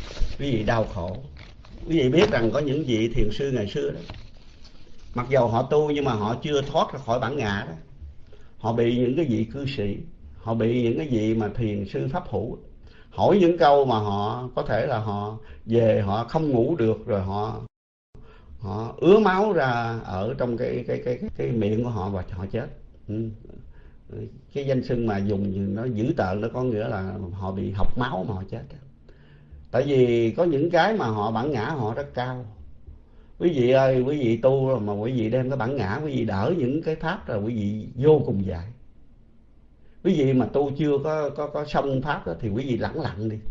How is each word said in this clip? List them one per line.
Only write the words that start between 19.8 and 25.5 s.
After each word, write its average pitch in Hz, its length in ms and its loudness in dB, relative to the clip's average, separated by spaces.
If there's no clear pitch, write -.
ở 98 340 -4
trong 120 180 -2
cái, 123 320 -4
cái, 123 160 -4
cái, 123 160 -2
cái, 214 160 -6
cái 139 120 -4
miệng 110 360 0
của 120 60 -2
họ 101 180 -4
và 92 220 -4
họ 95 220 -8
chết. 117 140 -4
Ừ. 110 200 -6
Cái 139 120 -4
danh 131 180 2
xưng 117 220 0
mà 101 120 0
dùng 98 560 -2